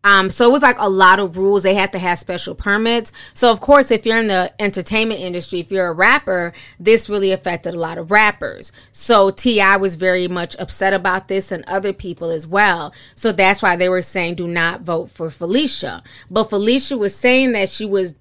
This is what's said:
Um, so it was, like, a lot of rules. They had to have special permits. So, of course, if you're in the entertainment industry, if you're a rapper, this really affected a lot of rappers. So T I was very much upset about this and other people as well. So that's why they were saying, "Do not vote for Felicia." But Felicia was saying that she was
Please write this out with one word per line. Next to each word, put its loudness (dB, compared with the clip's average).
Um, 4
so 2
it 8
was, 4
like, 4
a 0
lot 6
of -4
rules. 0
They 2
had 0
to -8
have -2
special -8
permits. -2
So, 4
of 0
course, 4
if 0
you're 0
in 0
the 0
entertainment -2
industry, -8
if -8
you're 0
a -6
rapper, 0
this 2
really 0
affected -6
a -8
lot -6
of -12
rappers. 0
So 4
T 0
I 6
was -2
very 0
much -6
upset -2
about -2
this -4
and -8
other -4
people -8
as -6
well. 0
So -2
that's 2
why 2
they 2
were 0
saying, -6
"Do -8
not -2
vote -6
for -10
Felicia." -4
But 0
Felicia 0
was -2
saying 2
that -2
she -8
was -4